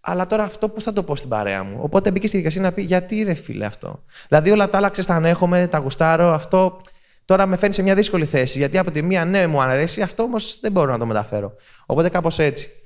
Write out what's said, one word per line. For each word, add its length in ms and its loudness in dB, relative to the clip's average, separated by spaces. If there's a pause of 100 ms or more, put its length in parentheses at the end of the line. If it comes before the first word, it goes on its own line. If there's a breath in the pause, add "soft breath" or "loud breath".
αλλά 260 -4
τώρα 160 0
αυτό 260 -4
πώς 160 -8
θα 80 -4
το 100 -2
πω 140 -4
στην 120 -10
παρέα 340 -2
μου; 200 -10
Οπότε 280 2
μπήκε 160 -2
στη 100 -2
διαδικασία 320 -2
να 40 -2
πει, 100 -4
«Γιατί, 400 0
ρε 120 0
φίλε, 320 -8
αυτό;» 380 -12 (240 loud breath)
Δηλαδή, 220 4
όλα 200 4
τα 80 0
άλλα, 100 2
ξέρεις, 220 -4
τα 40 2
ανέχομαι, 540 2
τα 100 -2
γουστάρω, 540 2
αυτό 480 0 (440 soft breath)
τώρα 220 4
με 100 0
φέρνει 180 0
σε 80 0
μια 120 4
δύσκολη 300 2
θέση. 340 0
Γιατί 200 0
από 120 0
τη 120 -4
μία, 220 0
ναι, 220 2
μου 160 0
αρέσει, 400 0
αυτό 200 -4
όμως 380 -4
δεν 120 -4
μπορώ 200 2
να 60 -2
το 80 -4
μεταφέρω. 460 -4 (340 soft breath)
Οπότε 220 0
κάπως 300 -2
έτσι. 300 -2 (180)